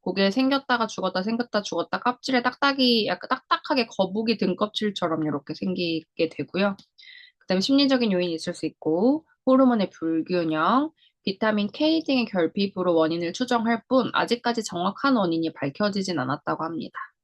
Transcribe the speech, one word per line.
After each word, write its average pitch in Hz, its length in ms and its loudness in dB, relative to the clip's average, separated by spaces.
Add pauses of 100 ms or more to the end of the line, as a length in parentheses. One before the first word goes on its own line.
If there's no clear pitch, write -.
고기에 196 280 2
생겼다가 262 560 2
죽었다, 185 380 -4
생겼다, 226 400 -2
죽었다, 170 380 -4
껍질에 247 420 0
딱딱이, 247 640 2
약간 - 220 -4
딱딱하게 262 580 -2
거북이 202 500 -2
등껍질처럼 185 880 -2
요렇게 147 300 -6
생기게 170 760 -4
되고요. 196 480 -4 (640)
그다음에 185 220 -2
심리적인 262 500 2
요인이 180 220 0
있을 165 200 -6
수 - 140 -6
있고, 208 580 0 (220)
호르몬의 254 420 4
불균형, 165 1000 0 (320)
비타민 208 480 -2
K 311 320 0
등의 254 220 0
결핍으로 180 680 0
원인을 165 400 0
추정할 233 540 0
뿐 247 260 2
아직까지 233 500 0
정확한 202 520 0
원인이 165 380 0
밝혀지진 190 640 -2
않았다고 151 440 -4
합니다. 165 360 -8 (240)